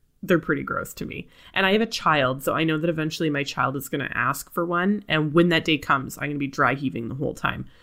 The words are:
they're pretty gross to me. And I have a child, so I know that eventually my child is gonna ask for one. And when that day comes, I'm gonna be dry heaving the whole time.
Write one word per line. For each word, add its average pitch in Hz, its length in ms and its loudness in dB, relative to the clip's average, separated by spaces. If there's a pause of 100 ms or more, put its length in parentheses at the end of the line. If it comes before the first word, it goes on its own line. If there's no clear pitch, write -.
(220)
they're 185 180 4
pretty 139 240 -2
gross - 300 -6
to - 120 -10
me. - 220 -12 (260)
And 190 120 2
I 190 60 4
have 214 100 4
a 226 40 2
child, 139 560 0
so 160 120 0
I 156 100 2
know 156 140 2
that 170 120 0
eventually 160 400 -2
my 143 140 0
child 135 320 -2
is 135 140 -8
gonna 143 240 -4
ask 127 380 -2
for 175 140 -2
one. 185 400 0
And 156 280 0
when 170 160 8
that 160 160 2
day 160 120 4
comes, - 400 0
I'm 143 120 -4
gonna 147 80 -4
be 139 100 -2
dry 131 260 2
heaving 127 340 -4
the - 60 -6
whole 131 200 -4
time. 123 320 -4 (160)